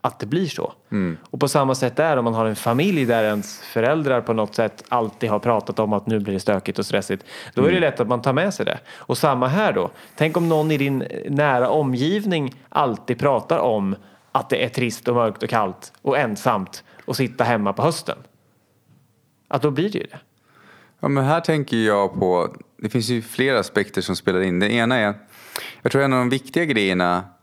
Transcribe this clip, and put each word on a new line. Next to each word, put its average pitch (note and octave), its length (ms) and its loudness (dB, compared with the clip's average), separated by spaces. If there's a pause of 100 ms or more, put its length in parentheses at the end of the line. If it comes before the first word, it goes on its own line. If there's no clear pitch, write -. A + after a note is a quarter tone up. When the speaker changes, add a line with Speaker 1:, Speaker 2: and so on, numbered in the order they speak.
Speaker 1:
att - 200 -4
det A#2 60 -6
blir E3 200 0
så. - 260 -6 (200)
Speaker 2:
Mm. F2+ 240 -2 (140)
Speaker 1:
Och - 100 -8
på C#3+ 80 2
samma C3+ 260 2
sätt B2+ 220 -2
där, D#3 200 4
om A#2+ 80 0
man A2+ 100 0
har A2+ 120 0
en G#2+ 100 -2
familj C#3+ 500 0
där A2+ 180 2
ens G#2 360 -2
föräldrar C3 600 0
på A#2 120 -4
något G#2+ 220 -2
sätt A2 340 -2
alltid A2+ 420 -2
har G#2+ 80 0
pratat G#2+ 400 0
om G#2+ 140 0
att G2+ 140 -2
nu A2 140 0
blir G2+ 140 -4
det F#2+ 60 -2
stökigt G2+ 380 0
och G#2 80 -2
stressigt, - 380 -2 (300)
då B2 80 2
är C#3 40 6
det E3 100 6
Speaker 2:
Mm. F3+ 40 2
Speaker 1:
lätt D3 200 0
att A2 80 0
man A#2+ 140 0
tar C#3 100 2
med F3+ 220 0
sig - 120 -4
det. - 120 -2 (180)
Och - 220 -6
samma C3 300 2
här F#3 240 2
då. F2+ 180 0 (260)
Tänk D#3 200 0
om E3+ 120 2
någon D#3 220 2
i D3+ 60 2
din C#3 280 0 (240)
nära C#3 400 4
omgivning D3 840 0 (140)
alltid B2 500 -2
pratar C#3 400 0
om G2+ 380 0 (360)
att - 180 -2
det - 140 0
är A#2+ 40 -4
trist - 400 -4
och B2 60 2
mörkt A2+ 280 0
och A2+ 60 -6
kallt G#2 440 -2 (100)
och C3+ 160 0
ensamt G#2+ 680 -2 (220)
att B2+ 100 -4
sitta B2 280 0
hemma G#2 280 2
på - 100 -2
hösten. - 360 -2 (1300)
Att C#3 140 -2
då D3 80 2
blir D#3+ 200 -2
det G3+ 80 -6
ju - 120 -6
det. - 80 -20 (840)
Speaker 2:
Ja, - 80 -2
men C#3 160 2
här D#3 160 2
tänker D3 360 0
jag G2+ 380 2
på, F2+ 400 0 (240)
det G#2+ 100 -6
finns A2+ 200 -2
ju A#2 140 -2
flera C3 360 0
aspekter G2 420 -2
som F2+ 160 -4
spelar F#2 240 0
in. F2+ 200 2
Det G#2 120 2
ena A#2+ 240 2
är, G#2 180 2 (680)
jag - 100 0
tror C3+ 100 4
en C3+ 100 2
av B2+ 60 2
de B2 100 2
viktiga C3+ 360 -2
grejerna F#2+ 600 2 (180)